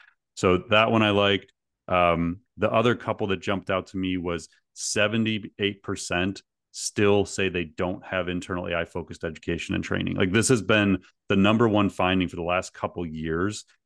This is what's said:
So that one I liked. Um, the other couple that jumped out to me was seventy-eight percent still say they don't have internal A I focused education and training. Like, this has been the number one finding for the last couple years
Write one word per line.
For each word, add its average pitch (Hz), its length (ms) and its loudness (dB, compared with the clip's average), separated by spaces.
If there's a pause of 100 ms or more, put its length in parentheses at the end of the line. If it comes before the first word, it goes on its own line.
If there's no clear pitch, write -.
(340)
So 90 240 2 (120)
that 110 220 4
one 110 100 4
I 107 80 4
liked. 101 420 2 (360)
Um, 87 520 2 (180)
the 107 120 0
other 117 240 2
couple 107 340 -4
that 95 120 -4
jumped 98 300 -4
out 92 180 -2
to - 80 -12
me 92 220 -2
was 85 300 -6 (260)
seventy-eight 104 1080 -2
percent 95 600 -4 (300)
still 101 520 2
say 95 240 -4
they 87 160 -4
don't 90 400 -6
have 92 240 -4
internal 90 400 -6
A 87 100 -2
I 85 60 -2
focused 85 400 -10
education 85 500 -6
and 90 80 -2
training. 92 340 -4
Like, 92 140 0
this 107 200 2
has 127 100 4
been 101 380 4 (300)
the 101 80 2
number 110 300 6
one 104 220 2
finding 92 400 0
for 85 80 -14
the 85 60 -6
last 90 320 -2
couple 95 320 -6
years 80 580 -4 (220)